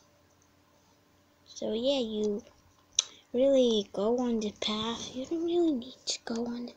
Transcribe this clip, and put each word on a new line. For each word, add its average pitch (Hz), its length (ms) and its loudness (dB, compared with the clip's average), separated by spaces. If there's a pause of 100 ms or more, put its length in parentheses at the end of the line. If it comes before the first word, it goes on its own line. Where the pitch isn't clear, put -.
(1500)
So - 260 -6
yeah, 254 280 0
you 214 420 -2 (920)
really 247 600 4
go 220 260 0
on 240 220 0
the 208 200 -4
path. 220 540 -4
You 254 100 -6
don't 330 220 -4
really 339 260 4
need 254 340 -6
to - 180 -4
go 233 220 -4
on 240 200 -6
the - 100 -16